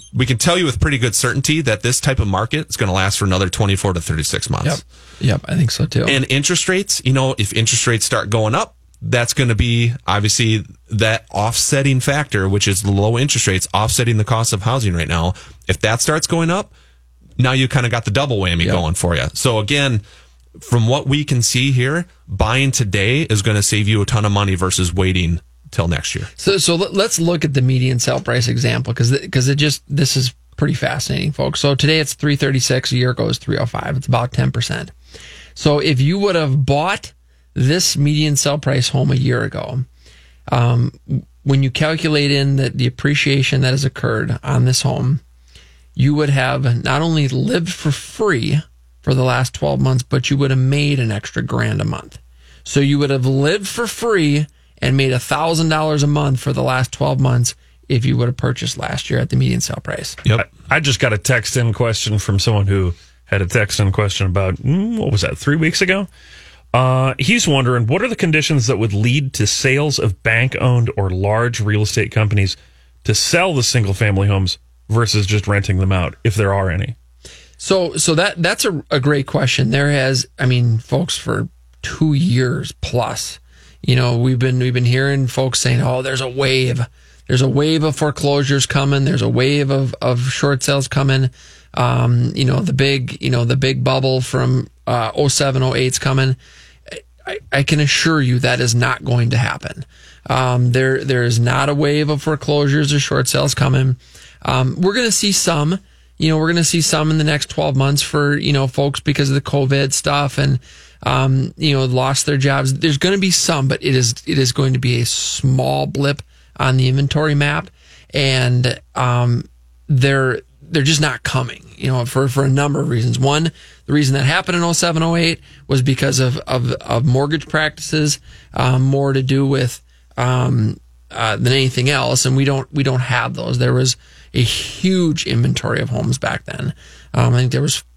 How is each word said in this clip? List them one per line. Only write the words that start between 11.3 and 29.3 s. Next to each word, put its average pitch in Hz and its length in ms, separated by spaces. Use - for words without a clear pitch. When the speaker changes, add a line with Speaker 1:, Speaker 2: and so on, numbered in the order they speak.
Speaker 1:
offsetting 131 680
factor, 123 500
which 98 200
is 98 140
the 101 100
low 107 260
interest 131 300
rates 92 260
offsetting 113 440
the 104 60
cost 113 280
of 98 100
housing 113 320
right 80 140
now. 85 260
If - 140
that 110 200
starts 160 280
going 165 220
up, 185 220
now 127 140
you 131 140
kinda 120 220
got 117 160
the 104 80
double 135 260
whammy 85 280
Speaker 2:
Yep. - 80
Speaker 1:
going 85 200
for 85 220
you. 64 80
So 117 240
again, 127 440
from 117 280
what 139 180
we 147 180
can 131 160
see 127 320
here, 135 340
buying 120 460
today 104 500
is 107 200
gonna 104 200
save 104 260
you 107 140
a - 40
ton 107 200
of 101 60
money 101 240
versus 90 360
waiting 90 480
till - 160
next - 280
year. - 120
Speaker 2:
So, 196 220
so 170 160
let, 175 200
let's 196 260
look 165 240
at 147 100
the 131 80
median 127 380
sale 127 200
price 120 280
example, 120 460
'cause 120 160
th-, 139 200